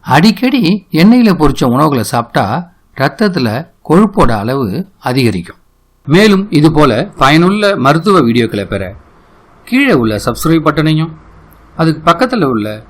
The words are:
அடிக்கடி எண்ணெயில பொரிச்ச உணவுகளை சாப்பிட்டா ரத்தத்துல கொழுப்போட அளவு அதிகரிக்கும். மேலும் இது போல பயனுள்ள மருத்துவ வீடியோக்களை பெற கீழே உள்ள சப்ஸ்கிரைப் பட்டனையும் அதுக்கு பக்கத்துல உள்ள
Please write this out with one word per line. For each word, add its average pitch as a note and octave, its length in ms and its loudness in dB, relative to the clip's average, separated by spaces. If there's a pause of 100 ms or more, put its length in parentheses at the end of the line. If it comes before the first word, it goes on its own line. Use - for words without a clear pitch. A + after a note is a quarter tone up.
அடிக்கடி A3+ 560 2 (320)
எண்ணெயில A3 400 4
பொரிச்ச D3 340 0
உணவுகளை C3 380 0
சாப்பிட்டா A#2+ 380 -4 (540)
ரத்தத்துல C#3 500 -2 (340)
கொழுப்போட E3+ 540 2
அளவு A#2+ 320 -4 (320)
அதிகரிக்கும். A#2+ 600 -4 (480)
மேலும் G3 440 4
இது D3+ 200 4
போல D3+ 200 2 (240)
பயனுள்ள F3 640 2
மருத்துவ E3 440 2
வீடியோக்களை A2+ 440 -2
பெற F#2+ 180 -6 (840)
கீழே B3+ 280 0
உள்ள A2+ 220 -2
சப்ஸ்கிரைப் D#3 500 -2
பட்டனையும் D#3 440 0 (640)
அதுக்கு D#3+ 280 -2
பக்கத்துல F#3+ 460 0
உள்ள G#2+ 180 -4 (220)